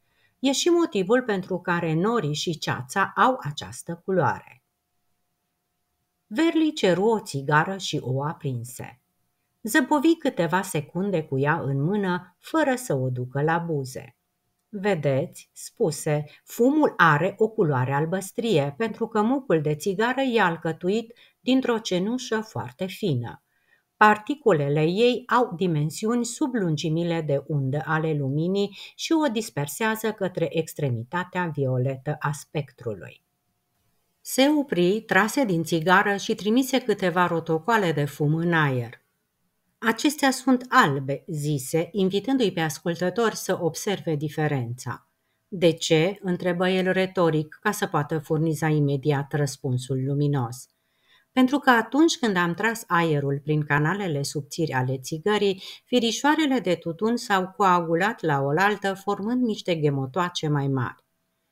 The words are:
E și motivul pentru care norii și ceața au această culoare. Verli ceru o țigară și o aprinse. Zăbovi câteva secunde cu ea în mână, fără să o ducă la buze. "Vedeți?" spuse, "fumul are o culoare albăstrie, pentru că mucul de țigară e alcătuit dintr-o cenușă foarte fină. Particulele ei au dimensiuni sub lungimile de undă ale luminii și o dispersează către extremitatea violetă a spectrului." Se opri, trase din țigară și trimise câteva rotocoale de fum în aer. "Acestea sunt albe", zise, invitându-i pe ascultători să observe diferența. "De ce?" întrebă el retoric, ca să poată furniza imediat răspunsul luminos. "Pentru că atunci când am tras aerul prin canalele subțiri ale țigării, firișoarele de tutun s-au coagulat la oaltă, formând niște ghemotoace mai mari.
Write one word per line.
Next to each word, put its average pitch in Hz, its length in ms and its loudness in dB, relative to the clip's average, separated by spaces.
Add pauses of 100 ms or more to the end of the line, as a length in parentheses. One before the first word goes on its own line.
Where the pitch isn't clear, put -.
(380)
E 269 140 0
și 269 160 0
motivul 254 540 2
pentru 190 360 -4
care 170 360 -2
norii 170 400 0
și 151 240 -4
ceața 165 580 -4
au 254 240 4
această 147 640 -10
culoare. 147 600 -2 (1600)
Verli 311 460 2
ceru 185 320 2
o 220 160 2
țigară 156 560 0
și 175 260 -6
o 127 220 -4
aprinse. 131 800 -8 (600)
Zăbovi 302 540 2
câteva 180 460 0
secunde 175 600 -4
cu 139 160 -4
ea 147 220 0
în 139 220 -2
mână, 180 560 -2
fără 294 380 0
să 240 180 -4
o 131 140 -2
ducă 127 340 -4
la 165 160 0
buze. 147 540 -6 (580)
"Vedeți?" 180 840 -2
spuse, 151 720 -2 (200)
"fumul 277 520 2
are 165 420 4
o 220 100 4
culoare 139 440 0
albăstrie, 165 840 0
pentru 220 300 -4
că 214 160 0
mucul 226 380 2
de 151 140 0
țigară 220 460 -2
e 240 200 2
alcătuit 175 720 -2 (280)
dintr-o 254 380 2
cenușă 220 640 -2
foarte 127 460 -8
fină. 127 560 -4 (540)
Particulele 196 840 2
ei 220 440 2
au 247 300 0
dimensiuni 180 680 0
sub 254 300 -4
lungimile 170 640 0
de 147 260 -2
undă 143 380 -2
ale 156 300 -2
luminii 170 640 -2 (180)
și - 180 -4
o 311 200 2
dispersează 220 800 -4
către 180 460 -4
extremitatea 160 960 -4
violetă 131 640 -2
a 147 140 -4
spectrului." 113 920 -10 (960)
Se - 280 4 (100)
opri, 202 440 2
trase 208 420 2
din 170 200 0
țigară 185 520 2
și 208 180 -4
trimise 247 460 0
câteva 185 460 0
rotocoale 165 640 0
de 147 120 0
fum 147 300 0
în 170 180 0
aer. 131 540 0 (760)
"Acestea 269 500 2
sunt 254 380 0
albe", 139 580 2
zise, 151 640 -2
invitându-i 196 600 0
pe 180 80 -4
ascultători 180 760 -2
să - 260 -2
observe 165 520 -2
diferența. 139 960 -4 (380)
"De 170 240 2
ce?" 160 480 0
întrebă 180 480 -2
el 185 240 0
retoric, 170 680 0
ca 208 100 -2
să 202 160 -4
poată 156 320 -2
furniza 160 500 -2
imediat 143 640 0
răspunsul 135 720 -2
luminos. 139 640 -2 (640)
"Pentru 262 260 2
că 277 120 2
atunci 269 480 4
când 208 180 0
am 175 180 2
tras 214 320 -2
aerul 147 560 2
prin 151 220 0
canalele 151 580 0
subțiri 143 500 -4
ale 131 260 -2
țigării, 190 640 -2 (220)
firișoarele 262 760 2
de 180 160 0
tutun 208 420 -2
s-au 190 400 -2
coagulat 180 640 2
la 147 200 0
oaltă, 190 540 0
formând 202 480 -4
niște 208 320 -2
ghemotoace 151 720 -2
mai 143 200 0
mari. 131 380 -4 (460)